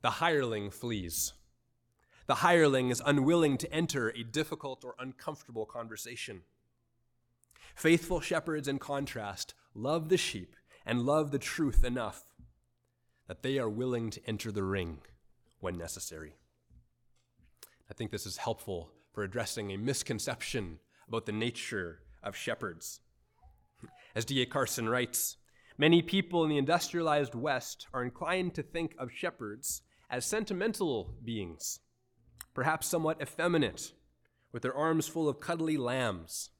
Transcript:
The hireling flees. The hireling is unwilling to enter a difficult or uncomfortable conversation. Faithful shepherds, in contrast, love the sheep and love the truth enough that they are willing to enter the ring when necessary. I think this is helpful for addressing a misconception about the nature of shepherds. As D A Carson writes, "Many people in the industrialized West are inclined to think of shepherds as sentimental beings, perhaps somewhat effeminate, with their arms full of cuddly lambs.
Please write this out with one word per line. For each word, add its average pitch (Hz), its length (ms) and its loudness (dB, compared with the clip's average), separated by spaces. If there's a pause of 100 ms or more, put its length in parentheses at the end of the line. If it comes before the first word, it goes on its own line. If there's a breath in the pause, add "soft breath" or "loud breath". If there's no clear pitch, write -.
The 117 100 2
hireling 123 580 2
flees. 95 640 -4 (920 soft breath)
The 139 80 4
hireling 147 540 6
is 120 140 0
unwilling 143 560 6
to - 140 -6
enter 147 360 0
a 117 140 -8
difficult 139 600 -4
or 127 160 -12
uncomfortable 127 680 -8
conversation. 113 760 -10 (1300 loud breath)
Faithful 165 460 4
shepherds, 151 460 -2
in 139 100 0
contrast, 131 760 -4 (200 soft breath)
love 156 360 -2
the 185 80 6
sheep - 380 -4 (300 soft breath)
and 120 200 2
love 147 260 4
the 139 80 0
truth - 440 4
enough 123 400 -2 (1040)
that - 140 -12
they 135 160 0
are 120 120 2
willing 117 420 0
to - 160 -10
enter 110 240 -4
the 101 120 -2
ring 90 360 0 (600)
when 90 180 -4
necessary. 80 580 -10 (1500 loud breath)
I - 40 -12
think 110 180 -6
this 104 140 -6
is 92 120 -8
helpful 92 540 -4 (200 soft breath)
for 104 120 -4
addressing 104 480 -4
a 98 60 -6
misconception 113 1000 -4 (280 soft breath)
about 110 180 -4
the 107 60 -4
nature 107 680 -4 (200 soft breath)
of - 140 -8
shepherds. - 640 -6 (1120 loud breath)
As 110 120 -2
D 135 160 0
A 123 40 4
Carson 123 420 -2
writes, 123 500 0 (400 soft breath)
"Many 165 240 8
people 180 420 2
in 156 60 2
the 151 80 2
industrialized 147 760 2
West 127 600 -4
are 123 100 0
inclined 170 520 -2
to 151 80 -4
think 165 340 -6
of 127 140 -6
shepherds 120 720 -6 (280 soft breath)
as 123 160 -2
sentimental 196 1000 -2
beings, 101 560 -6 (720)
perhaps 156 340 0
somewhat 160 340 0
effeminate, 151 720 0 (580)
with 120 100 -8
their 127 140 -2
arms 160 320 2
full 160 200 0
of 139 120 0
cuddly 160 380 0
lambs. 120 840 -2